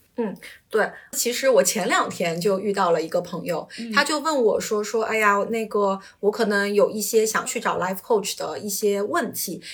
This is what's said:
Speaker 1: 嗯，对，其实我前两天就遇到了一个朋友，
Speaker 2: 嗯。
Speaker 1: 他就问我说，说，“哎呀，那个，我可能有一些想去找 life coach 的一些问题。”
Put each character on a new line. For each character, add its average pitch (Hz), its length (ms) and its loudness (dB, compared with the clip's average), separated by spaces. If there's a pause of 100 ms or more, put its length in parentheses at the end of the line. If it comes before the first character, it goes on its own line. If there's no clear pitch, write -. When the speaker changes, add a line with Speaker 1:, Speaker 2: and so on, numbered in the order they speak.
(160)
Speaker 1:
嗯， 220 200 -4 (320)
对， 208 160 2 (280)
其 - 200 -2
实 262 160 0
我 208 140 8
前 196 240 0
两 349 240 2
天 170 300 -4
就 190 180 2
遇 202 140 -2
到 185 180 2
了 165 100 4
一 160 60 -4
个 175 140 -2
朋 175 240 -8
友， 170 240 -4 (100)
Speaker 2:
嗯。 233 140 -8
Speaker 1:
他 262 100 4
就 302 160 0
问 285 240 0
我 208 180 4
说， 208 220 -2
说 220 240 -2
，“哎 220 120 -2
呀， 208 180 4 (140)
那 226 160 -2
个， 202 300 0 (220)
我 202 100 2
可 214 180 2
能 202 280 0
有 196 160 6
一 214 100 -6
些 220 240 2
想 214 220 -2
去 - 140 -6
找 180 180 -2
life 185 200 -2
coach 208 380 0
的 156 220 -6
一 214 100 -8
些 202 320 0
问 240 320 -2
题。” 175 300 -8 (120)